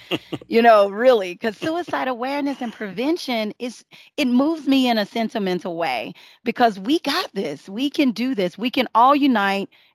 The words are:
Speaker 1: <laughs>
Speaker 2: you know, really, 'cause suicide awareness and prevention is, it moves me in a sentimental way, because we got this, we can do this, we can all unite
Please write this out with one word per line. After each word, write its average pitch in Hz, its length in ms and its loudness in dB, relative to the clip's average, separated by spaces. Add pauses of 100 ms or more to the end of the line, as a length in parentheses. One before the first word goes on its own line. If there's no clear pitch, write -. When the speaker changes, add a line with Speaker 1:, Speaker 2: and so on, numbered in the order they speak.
(200)
Speaker 1:
<laughs> - 280 -12
Speaker 2:
you 226 140 2
know, 214 280 8
really, 208 460 2
'cause 220 200 -6
suicide 320 520 -4
awareness 262 540 -6
and 233 120 -8
prevention 220 840 -6
is, 240 260 -10 (320)
it 294 80 0
moves 277 420 0
me 262 220 4
in 233 80 2
a 208 80 0
sentimental 190 720 -4
way, 135 380 -4 (300)
because 226 360 0
we 247 200 -2
got 285 360 -4
this, 147 340 -8
we 240 180 -6
can 277 220 2
do 247 240 -4
this, 185 240 -2
we 233 140 -4
can 254 240 0
all 254 200 6
unite 202 540 2 (260)